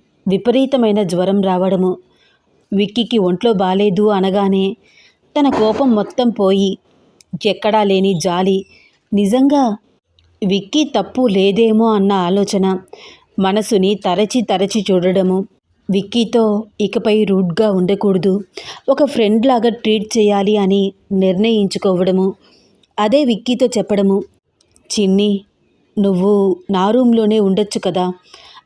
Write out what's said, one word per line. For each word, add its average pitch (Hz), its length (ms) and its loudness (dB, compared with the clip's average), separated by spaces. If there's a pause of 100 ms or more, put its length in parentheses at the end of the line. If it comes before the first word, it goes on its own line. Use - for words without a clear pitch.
(280)
విపరీతమైన 220 760 0
జ్వరం 185 380 0
రావడము, 185 560 0 (760)
విక్కీకి 208 440 -2
ఒంట్లో 180 360 0
బాలేదు 196 540 0
అనగానే 196 680 0 (640)
తన 285 100 2
కోపం 220 460 0
మొత్తం 220 340 -2
పోయి 196 480 0 (680)
ఎక్కడా 214 380 0
లేని 196 300 2
జాలి, 190 520 -2 (480)
నిజంగా 240 640 2 (680)
విక్కీ 196 360 -2
తప్పు 247 440 -2
లేదేమో 214 680 2
అన్న 202 200 2
ఆలోచన 190 680 0 (600)
మనసుని 196 560 0
తరచి 208 460 -2
తరచి 196 500 -2
చూడడము, 185 540 0 (460)
విక్కీతో 214 720 0 (180)
ఇకపై 214 420 0
రూడ్గా 196 480 0
ఉండకూడదు, 190 720 0 (480)
ఒక 277 140 2
ఫ్రెండ్లాగా 233 680 2
ట్రీట్ 220 480 -2
చేయాలి 208 400 2
అని 196 360 0 (180)
నిర్ణయించుకోవడము, 190 1200 0 (640)
అదే 247 260 2
విక్కీతో 240 400 0
చెప్పడము, 202 580 0 (760)
"చిన్ని, 202 420 0 (580)
నువ్వు 196 560 2 (160)
నా 196 200 0
రూమ్లోనే 226 480 2
ఉండొచ్చు 202 400 0
కదా" 180 320 -2 (540)